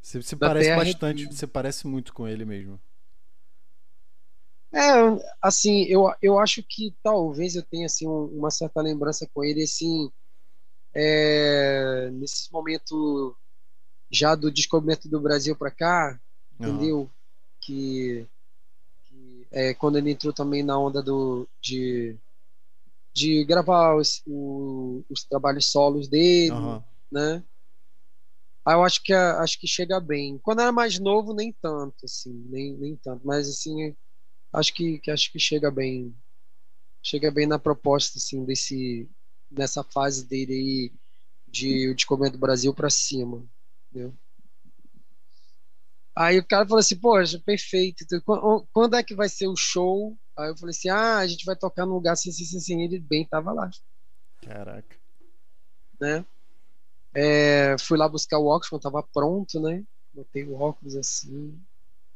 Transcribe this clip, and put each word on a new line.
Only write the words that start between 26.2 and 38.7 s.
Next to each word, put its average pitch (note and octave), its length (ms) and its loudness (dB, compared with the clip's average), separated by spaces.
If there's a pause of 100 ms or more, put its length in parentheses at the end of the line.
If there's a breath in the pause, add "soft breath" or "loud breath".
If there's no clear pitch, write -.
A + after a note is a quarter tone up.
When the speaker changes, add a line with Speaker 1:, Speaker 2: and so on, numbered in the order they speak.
Speaker 1:
Aham. A#2 300 -4 (260)
Speaker 2:
né? D3+ 340 -2 (1200)
Aí D#3+ 100 6
eu F3 100 8
acho - 180 4
que, - 100 2
acho E3+ 460 4
que - 80 -8
chega F3+ 340 0
bem. C#3+ 380 -4
Quando A3 220 0
era A#3+ 120 6
mais A#3 260 2
novo, G#3 360 2
nem G#3+ 260 -2
tanto, D3 440 -4
assim, - 280 -10 (160)
nem, C#3 280 -6
nem C#3+ 200 -6
tanto. B2+ 300 -8
Mas, C#3+ 220 0
assim, D#3 460 -6 (580)
acho - 220 0
que, E3 260 -2
que, - 100 -4
acho - 220 0
que D#3+ 60 -8
chega D3 320 2
bem. C3 440 -2 (880)
Chega D3 280 2
bem D3 160 4
na D3+ 120 4
proposta, C#3+ 600 2
assim, C3 260 -4
desse, B2+ 640 -2 (400)